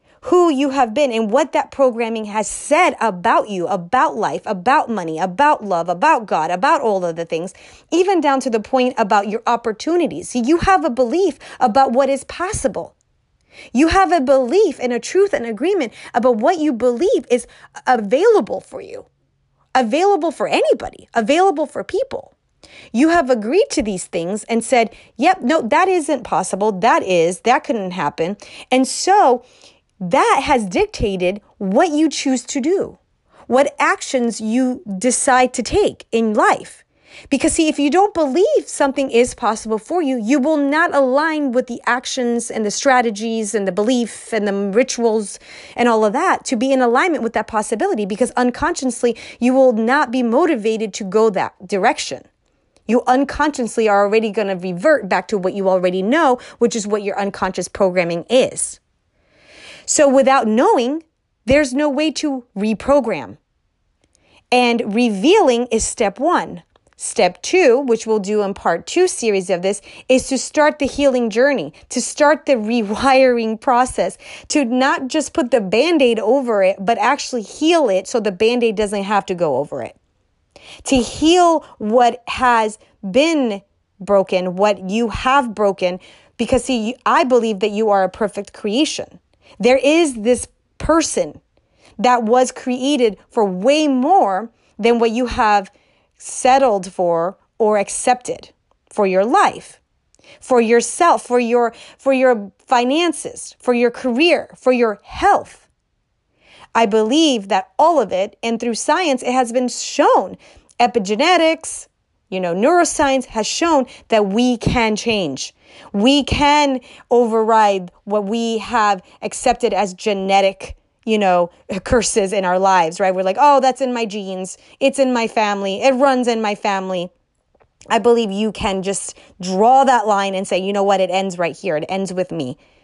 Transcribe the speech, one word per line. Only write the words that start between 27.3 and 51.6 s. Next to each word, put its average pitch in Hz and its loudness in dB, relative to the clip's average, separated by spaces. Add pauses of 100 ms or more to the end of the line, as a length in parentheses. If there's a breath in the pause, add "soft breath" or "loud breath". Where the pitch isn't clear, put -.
that 269 0
couldn't 196 -4
happen." 170 -4 (340 loud breath)
And 262 2
so 339 2 (540 soft breath)
that 269 0
has 262 0
dictated 196 -2 (160 soft breath)
what 220 0
you 302 2
choose 262 -4
to - -6
do, 320 -2 (500 soft breath)
what 277 2
actions 269 -2
you 254 -2 (160)
decide 254 2
to 240 -4
take - -2
in 226 0
life. - -2 (460 loud breath)
Because 277 0
see, 320 2
if 285 -2
you 285 2
don't 392 2
believe 349 0
something 277 -2
is 240 2
possible 220 -4
for 339 -4
you, 262 -2
you 254 2
will 302 0
not 294 0
align 285 0
with 240 -2
the 240 -10
actions 240 -4
and 220 -4
the 202 -4
strategies 226 0
and 202 -4
the 185 -2
belief 220 -2
and 208 -2
the 196 -2
rituals 214 -2 (340 loud breath)
and 240 2
all 220 2
of 202 2
that 320 0
to - -6
be 254 0
in 262 2
alignment 254 0
with 226 -6
that 208 -4
possibility, 220 -2
because 214 -2
unconsciously, 247 -2 (240 loud breath)
you 247 2
will 254 6
not 233 0
be 254 -2
motivated 226 0
to - -10
go 214 2
that 180 -6